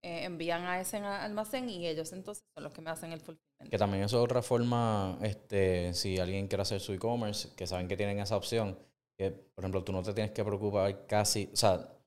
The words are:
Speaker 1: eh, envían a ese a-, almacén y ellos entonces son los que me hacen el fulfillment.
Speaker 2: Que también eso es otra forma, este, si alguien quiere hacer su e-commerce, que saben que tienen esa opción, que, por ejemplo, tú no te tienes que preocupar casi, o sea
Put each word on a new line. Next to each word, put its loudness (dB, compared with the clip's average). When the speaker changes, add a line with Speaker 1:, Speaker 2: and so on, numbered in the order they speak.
Speaker 1:
eh, -6
envían -2
a -2
ese -4
a-, -4
almacén -4
y -4
ellos -4
entonces -12
son -12
los -8
que -14
me -8
hacen -8
el -10
fulfillment. -16
Speaker 2:
Que 0
también 4
eso 2
es 8
otra 4
forma, 2
este, 2
si 0
alguien 0
quiere 0
hacer -2
su -4
e-commerce, -2
que -6
saben -2
que -2
tienen 0
esa 0
opción, 0
que, 2
por -14
ejemplo, 0
tú -4
no 0
te -4
tienes 0
que -2
preocupar 0
casi, 2
o -2
sea 4